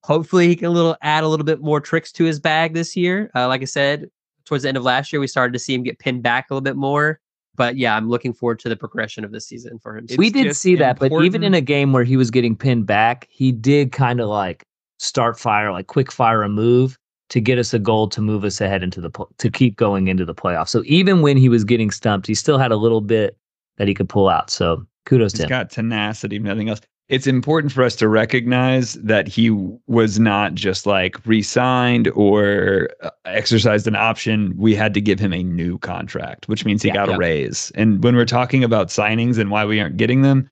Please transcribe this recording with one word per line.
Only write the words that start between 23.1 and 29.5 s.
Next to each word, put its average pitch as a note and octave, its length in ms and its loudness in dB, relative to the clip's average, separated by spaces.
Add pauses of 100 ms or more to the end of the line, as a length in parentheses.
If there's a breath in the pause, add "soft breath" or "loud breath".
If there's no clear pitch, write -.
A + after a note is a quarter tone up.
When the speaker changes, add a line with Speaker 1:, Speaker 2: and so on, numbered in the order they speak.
Speaker 2:
that G2+ 100 -2
he G2 80 2
could F#2+ 140 -2
pull G2 200 2
out. D#2 220 0
So E2+ 340 -2 (220)
kudos A2+ 260 2
to A2 60 -8
Speaker 3:
He's D#2+ 60 -2
Speaker 2:
him. D#2+ 60 -6
Speaker 3:
got B2 200 -6
tenacity, A2 680 -6
if G#2+ 60 -8
nothing G#2+ 260 -4
else. G#2+ 120 -6 (280)
It's C3+ 180 0
important C#3 460 0
for C3+ 120 0
us A#2 120 0
to A2 120 2
recognize B2 840 0
that A2 340 0
he A2+ 200 2
w-, G2+ 380 -2